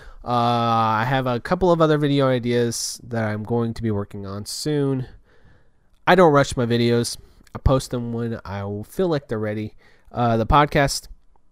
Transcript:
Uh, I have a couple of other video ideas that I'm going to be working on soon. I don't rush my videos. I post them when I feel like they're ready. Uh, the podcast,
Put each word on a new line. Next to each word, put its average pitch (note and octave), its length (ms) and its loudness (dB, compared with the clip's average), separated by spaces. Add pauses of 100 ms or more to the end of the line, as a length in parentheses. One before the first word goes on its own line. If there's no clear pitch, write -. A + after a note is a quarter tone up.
(240)
Uh, A#2+ 80 -6
I A#2 760 2
have C3 200 -2
a A#2+ 120 -2
couple F3+ 320 0
of E3 100 2
other D#3 160 4
video C#3+ 300 2
ideas A#2+ 760 -2
that A#2 200 -6
I'm G#2+ 200 -4
going A#2 300 -2
to A#2 100 -8
be A2+ 80 -2
working G2+ 340 -6
on G2+ 200 -12
soon. C#3 600 -2 (1000)
I F3 80 6
don't F3+ 160 8
rush C#3 240 2
my B2 100 0
videos. A#2+ 520 0 (360)
I A#2 60 -12
post C3 320 0
them A#2+ 220 -6
when A#2 320 -6
I G3+ 160 -8 (240)
feel F#3 240 -2
like D3 180 -2
they're A2+ 120 -4
ready. G#2+ 360 -6 (360)
Uh, A#2 260 0
the A2+ 80 0
podcast, D3 600 2 (440)